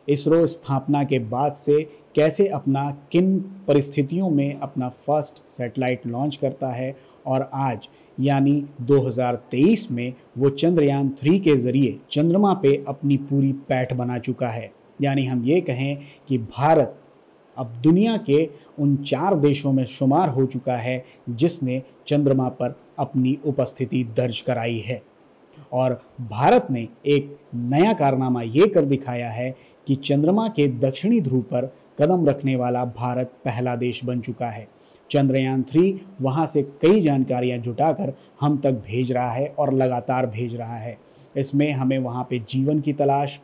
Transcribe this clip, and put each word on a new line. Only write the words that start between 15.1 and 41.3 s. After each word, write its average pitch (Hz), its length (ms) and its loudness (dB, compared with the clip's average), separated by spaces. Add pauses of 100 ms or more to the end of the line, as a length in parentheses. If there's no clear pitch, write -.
हम 123 180 -2
ये 160 160 2
कहें 139 380 -4 (300)
कि 131 100 0
भारत 135 580 2 (600)
अब 120 160 -10 (100)
दुनिया 202 340 4
के 156 340 2 (280)
उन 143 180 2
चार 156 380 0
देशों 143 380 2
में 131 120 2
शुमार 143 440 2
हो 131 180 0
चुका 127 300 -4
है, 127 280 -4 (260)
जिसने 131 520 -2 (240)
चंद्रमा 135 420 2
पर 123 320 -6 (180)
अपनी 135 480 0
उपस्थिति 127 580 -2
दर्ज 117 360 -2
कराई 117 380 -4
है। 110 240 -8 (680)
और 127 300 0 (180)
भारत 135 500 2
ने 117 180 -4 (180)
एक 143 320 0 (160)
नया 139 380 2
कारनामा 131 500 0
ये 127 240 2
कर 180 180 4
दिखाया 123 460 -4
है 123 260 -6 (300)
कि 135 80 2
चंद्रमा 156 540 2
के 147 200 0
दक्षिणी 135 520 0
ध्रुव 131 200 0
पर 123 340 -4 (240)
कदम 165 280 2
रखने 139 300 0
वाला 123 280 -2
भारत 123 420 -4 (180)
पहला 123 320 -2
देश 123 280 -4
बन 123 160 -4
चुका 120 260 -8
है। 110 220 -10 (420)
चंद्रयान 135 520 2
थ्री 185 380 2 (220)
वहाँ 139 240 0
से 143 160 0
कई 170 380 2
जानकारियाँ 127 580 0
जुटाकर 135 540 -2 (280)
हम 147 180 2
तक 143 140 2
भेज 117 400 -2
रहा 123 200 -2
है 139 260 -4
और 139 140 0
लगातार 127 540 0
भेज 117 300 -6
रहा 117 200 -10
है। 110 220 -12 (380)